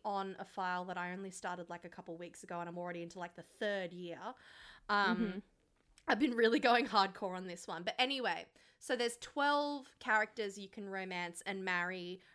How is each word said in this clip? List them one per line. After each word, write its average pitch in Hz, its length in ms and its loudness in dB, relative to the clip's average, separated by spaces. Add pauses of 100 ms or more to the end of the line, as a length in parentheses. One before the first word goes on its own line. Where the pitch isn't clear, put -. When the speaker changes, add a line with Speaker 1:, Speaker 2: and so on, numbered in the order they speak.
Speaker 1:
on 196 340 -2
a 190 60 -6
file 180 400 -2
that 185 120 -6
I 180 160 -4
only 190 200 -8
started, 175 360 -6
like, 175 160 -10
a 175 40 -10
couple 170 280 -12
weeks - 280 -12
ago, 175 160 -6
and 170 80 -6
I'm 175 100 -6
already 175 240 -4
into, 170 160 -10
like, 175 160 -8
the 170 80 -16
third 196 500 -2
year. 175 280 -8 (680)
Um, 208 280 6
Speaker 2:
Mm-hmm. 196 220 0 (680)
Speaker 1:
I've 233 140 4
been 247 160 2
really 233 240 6
going 240 260 8
hardcore 190 500 2
on 185 120 -6
this 175 180 -10
one. 170 160 -4
But 208 160 -4
anyway, 247 480 0 (320)
so - 160 -2
there's 240 220 0
twelve 294 720 0 (100)
characters 214 580 0
you 196 120 -12
can 202 200 -10
romance 185 580 -6
and 190 180 -4
marry, 180 560 -2 (140)